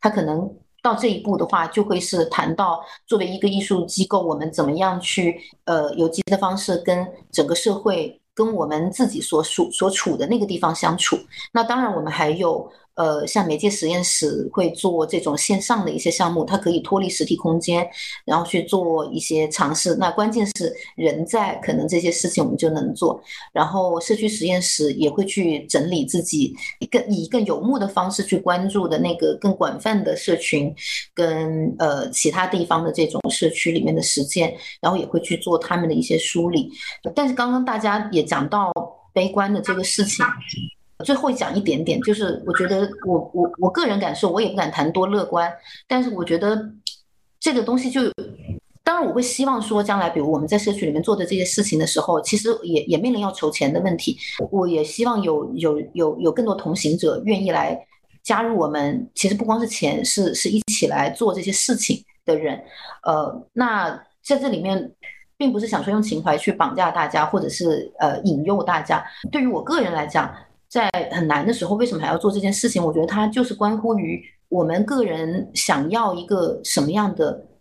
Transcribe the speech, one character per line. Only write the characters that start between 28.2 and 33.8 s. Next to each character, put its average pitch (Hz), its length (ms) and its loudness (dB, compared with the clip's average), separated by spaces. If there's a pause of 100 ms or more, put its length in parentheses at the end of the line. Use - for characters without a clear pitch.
去 - 120 0
关 180 320 0
注 196 200 0
的 156 100 2
那 170 180 0
个 156 240 0
更 190 160 2
广 156 240 -2
泛 214 240 0
的 156 120 0
社 - 200 0
群， 147 380 -2 (400)
跟， 160 640 0
呃， 143 320 0
其 - 220 2
他 185 160 0
地 175 180 0
方 165 180 2
的 165 80 -2
这 160 140 4
种 - 240 -2
社 - 200 2
区 165 220 0
里 170 120 2